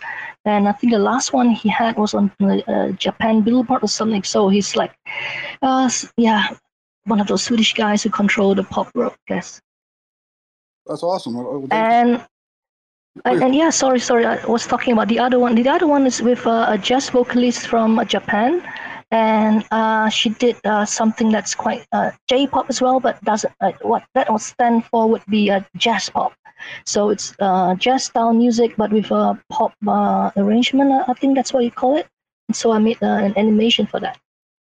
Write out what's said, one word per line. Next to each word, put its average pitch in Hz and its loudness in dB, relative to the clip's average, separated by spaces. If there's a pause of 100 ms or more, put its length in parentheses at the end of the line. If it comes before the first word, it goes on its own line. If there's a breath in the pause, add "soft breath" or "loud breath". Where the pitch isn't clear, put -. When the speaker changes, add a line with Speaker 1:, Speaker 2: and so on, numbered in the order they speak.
(460 loud breath)
Speaker 1:
And 208 2
I 202 2
think 233 0
the 208 2
last 214 0
one 247 2
he 220 0
had 226 -2
was 208 0
on 202 0
the, 196 0
uh, 196 -2
Japan 220 0
Billboard 240 0
or 208 0
something. 208 -4
So 214 0
he's 196 0
like, - -4 (680 loud breath)
uh, 262 2
s-, - -4
yeah, 220 2 (500)
one 208 0
of 202 0
those 190 -2
Swedish 226 0
guys 208 0
who 220 -4
control 196 0
the 196 0
pop - -6
rock, - -4 (100)
I 92 -6
guess. - -10 (1300)
Speaker 2:
That's 151 -10
awesome. 170 -4
Well, 127 -8
well, 135 -10
thank - -8
you. 214 0
Speaker 1:
And, 240 2 (1000)
and, 254 2
and 262 2
yeah, 320 4
sorry, 262 0
sorry, 233 2
I 226 -4
was 226 -2
talking 247 -2
about 214 2
the 233 0
other 247 2
one. 240 2
The 240 2
other 349 2
one 277 4
is - -2
with, 240 0
uh, 226 2
a 214 2
jazz 247 0
vocalist 247 0
from, 226 2
uh, 226 0
Japan. 233 0 (480 loud breath)
And, 220 2
uh, 220 2
she 214 0
did, 226 0 (100)
uh, 208 0
something 220 0
that's 208 -2
quite, - -6
uh, 202 -2 (180)
J-pop 262 0
as 240 -4
well, 254 2
but 247 -2
doesn't, 214 -2
uh, 190 -2
what 220 -2 (120)
that 254 0
would 220 0
stand 233 0
for 226 0
would 220 0
be, 202 2
uh, 196 0 (140)
jazz 208 -2
pop. - -4 (520 loud breath)
So 208 0
it's, - -6
uh, 185 2
jazz 254 0
style 233 0
music, 233 2
but 208 -2
with 214 0
a 208 0 (120)
pop, - -2 (120)
uh, 202 0
arrangement, 247 2
uh, 269 0
I 247 0
think 269 0
that's 254 -2
what 247 2
you 233 -2
call 262 0
it. - -6 (400)
And 220 -2
so 226 0
I 220 2
made, 220 0
uh, 208 2
an 208 0
animation 214 2
for - -6
that. - -8 (480)